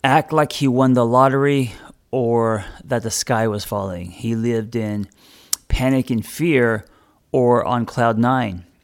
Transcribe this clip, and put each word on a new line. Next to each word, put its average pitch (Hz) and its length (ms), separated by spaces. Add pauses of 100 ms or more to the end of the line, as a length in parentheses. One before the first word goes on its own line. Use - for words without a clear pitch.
act 139 300
like 156 200
he 139 140
won 127 260
the 123 120
lottery 135 680 (360)
or 117 560 (180)
that 120 200
the 110 80
sky 113 360
was 104 160
falling. 92 460
He 113 260
lived 113 400
in 104 320 (600)
panic 131 420
and 113 160
fear 127 640 (440)
or 120 320
on 117 220
cloud 117 320
nine. 117 480 (180)